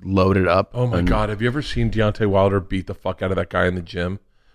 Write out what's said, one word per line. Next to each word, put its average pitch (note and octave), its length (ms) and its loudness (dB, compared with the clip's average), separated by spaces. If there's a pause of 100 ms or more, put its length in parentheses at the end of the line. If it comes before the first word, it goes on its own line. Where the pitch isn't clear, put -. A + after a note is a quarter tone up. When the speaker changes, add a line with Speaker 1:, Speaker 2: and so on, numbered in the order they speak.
Speaker 1:
loaded F#2+ 460 2
up F#2 260 2
Speaker 2:
Oh, B2 140 -2
my F#2 100 0
Speaker 1:
and F2 100 2
Speaker 2:
God. G#2+ 200 0
Have G#2 120 -6
you A#2 80 0
ever C#3 140 -2
seen A#2 280 -2
Deontay G#2+ 360 0
Wilder G2 340 4
beat F#2+ 280 -6
the G2+ 60 -10
fuck - 280 -8
out F#2+ 80 0
of F#2 60 -2
that F2+ 140 -2
guy F2+ 160 0
in F2+ 100 0
the F2+ 60 -6
gym F2+ 360 -6 (360)